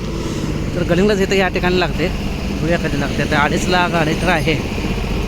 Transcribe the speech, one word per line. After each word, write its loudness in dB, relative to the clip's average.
तर 0
गडिंग्लज 4
इथं 0
या 2
ठिकाणी 0
लागते, 0
बघूया 0
कधी 0
लागते. -2
आता 2
अडीचला 2
गाडी 0
तर 0
आहे. 2